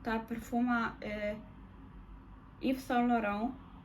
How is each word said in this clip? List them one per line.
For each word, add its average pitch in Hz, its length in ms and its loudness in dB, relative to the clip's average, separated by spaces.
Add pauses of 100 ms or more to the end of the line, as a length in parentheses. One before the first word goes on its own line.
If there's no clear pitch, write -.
ta 226 160 2
perfuma, 240 800 2 (1700)
y, 247 80 4
Yves 262 140 0
Saint 240 240 6
Laurent, 220 440 4 (320)